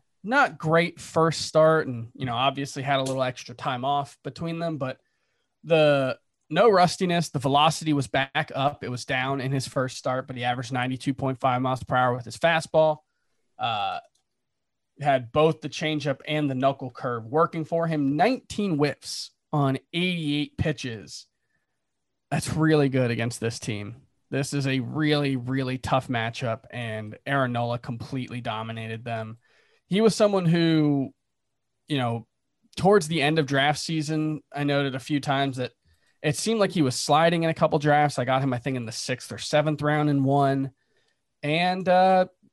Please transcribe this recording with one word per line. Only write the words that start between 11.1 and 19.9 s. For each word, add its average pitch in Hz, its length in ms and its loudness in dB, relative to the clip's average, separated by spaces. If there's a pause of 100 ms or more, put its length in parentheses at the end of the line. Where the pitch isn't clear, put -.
point 131 260 -4
five 127 220 2
miles 127 200 -2
per 135 140 -2
hour 123 180 4
with 123 100 -8
his 110 120 -14
fastball. 160 640 2 (600)
Uh, 101 400 -4 (1000)
had 135 320 0
both 156 280 4
the 151 80 -10
changeup 147 580 -4
and 151 220 0
the 135 60 -2
knuckle 135 360 0
curve 117 360 -8
working 160 380 0
for 165 240 -2
him. 147 280 0
Nineteen 202 600 0
whiffs - 540 -4 (220)
on 139 260 0 (140)